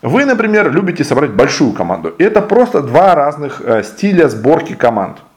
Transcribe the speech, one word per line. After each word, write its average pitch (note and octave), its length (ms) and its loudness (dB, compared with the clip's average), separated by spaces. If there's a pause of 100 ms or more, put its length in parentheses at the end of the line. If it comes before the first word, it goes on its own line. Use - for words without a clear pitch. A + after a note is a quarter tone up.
Вы, A#3+ 220 0
например, G#3+ 460 0
любите E3+ 340 -2
собрать C#3+ 260 0
большую C3+ 420 -2
команду. E2+ 460 -6
Это G#3 240 2
просто A3 400 0
два E3 320 4
разных, D3 500 -4
э, A2+ 180 0
стиля F3+ 460 0
сборки A#2 460 0
команд. G#2 440 -2 (180)